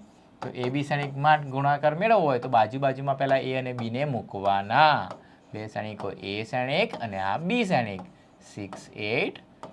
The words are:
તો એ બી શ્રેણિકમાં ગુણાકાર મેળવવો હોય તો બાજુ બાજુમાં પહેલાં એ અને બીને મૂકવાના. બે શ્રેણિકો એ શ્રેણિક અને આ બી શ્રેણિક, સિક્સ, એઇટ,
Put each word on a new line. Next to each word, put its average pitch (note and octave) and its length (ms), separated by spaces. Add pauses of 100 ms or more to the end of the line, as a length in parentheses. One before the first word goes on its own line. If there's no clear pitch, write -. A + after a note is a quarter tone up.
(420)
તો B2+ 60
એ B2 220
બી C#3+ 120
શ્રેણિકમાં C#3+ 680
ગુણાકાર C#3+ 440
મેળવવો G#3 260
હોય C#3 180
તો C3 100
બાજુ A#2 300
બાજુમાં C3+ 400
પહેલાં C3+ 200
એ C3 180
અને B2+ 160
બીને A#2+ 320
મૂકવાના. G2+ 1040 (420)
બે G#2+ 160
શ્રેણિકો G#2+ 420
એ G2 340
શ્રેણિક C3+ 500
અને G2+ 240
આ G2 200
બી A3 260
શ્રેણિક, A2+ 360 (540)
સિક્સ, - 420
એઇટ, A#2 420 (340)